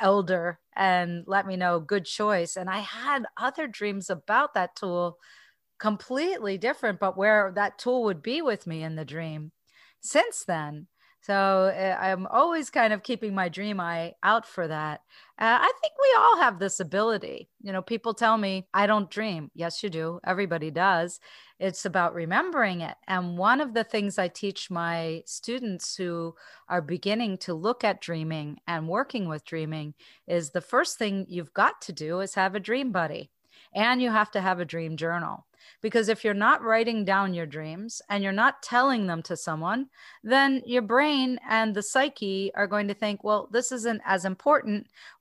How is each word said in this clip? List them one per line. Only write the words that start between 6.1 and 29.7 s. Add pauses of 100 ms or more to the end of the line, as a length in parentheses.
different,
but
where
that
tool
would
be
with
me
in
the
dream (500)
since
then. (340)
So, (400)
uh,
I'm
always
kind
of
keeping
my
dream
eye
out
for
that. (400)
Uh,
I
think
we
all
have
this
ability. (120)
You
know,
people
tell
me,
"I
don't
dream."
Yes,
you
do.
Everybody
does. (380)
It's
about
remembering
it. (100)
And
one
of
the
things
I
teach
my
students
who (320)
are
beginning
to
look
at
dreaming
and
working
with
dreaming (340)